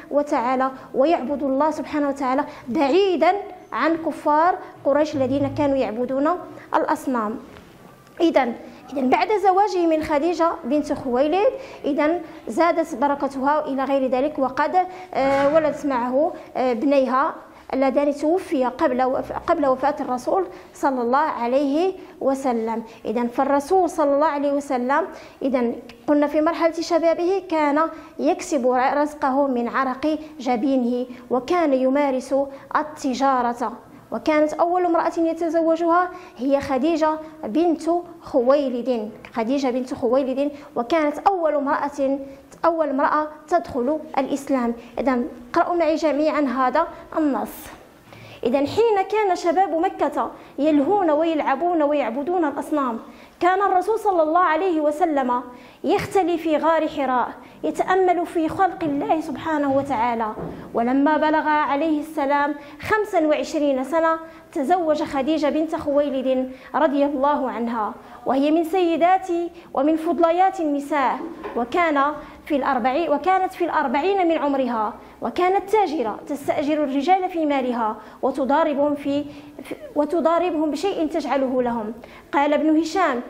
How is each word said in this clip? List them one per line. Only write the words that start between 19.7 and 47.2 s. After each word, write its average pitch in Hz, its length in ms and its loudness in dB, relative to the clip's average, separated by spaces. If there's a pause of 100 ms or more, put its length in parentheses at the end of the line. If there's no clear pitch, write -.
الرسول 277 460 -2 (280)
صلى 269 280 0
الله 240 160 2
عليه 285 760 0 (280)
وسلم. 233 640 -2 (220)
إذن 240 220 -2
فالرسول 285 600 2
صلى 285 260 2
الله 302 120 4
عليه 285 240 0
وسلم، 277 560 0 (340)
إذن 247 340 0 (320)
قلنا 294 200 4
في 302 140 0
مرحلة 330 400 2
شبابه 339 680 2
كان 302 320 2 (380)
يكسب 285 480 0 (260)
رزقه 285 540 0
من 240 200 -2
عرق 262 500 -2 (220)
جبينه، 247 640 0 (240)
وكان 277 440 2
يمارس 262 640 0 (400)
التجارة، 254 960 0 (380)
وكانت 302 420 2
أول 349 320 2
امرأة 339 320 2
يتزوجها 330 920 2 (280)
هي 277 240 2
خديجة 302 480 2 (340)
بنت 311 460 0 (320)
خويلد، 247 920 0 (220)
خديجة 262 340 0
بنت 254 260 -2
خويلد، 262 580 0 (240)
وكانت 294 420 0 (100)
أول 330 280 2
امرأة، 277 640 0 (460)
أول 320 240 2
امرأة 302 380 0 (200)
تدخل 311 520 0 (180)
الإسلام. 262 560 -2 (260)
إذن 247 280 0 (260)
قرأوا 339 220 2
معي 320 200 2
جميعًا 294 460 0
هذا 262 460 0 (300)
النص. 254 320 0 (920)